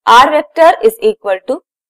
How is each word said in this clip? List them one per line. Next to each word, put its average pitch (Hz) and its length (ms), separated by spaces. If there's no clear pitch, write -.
R 254 240
vector 320 420
is 220 200
equal 202 360
to 294 120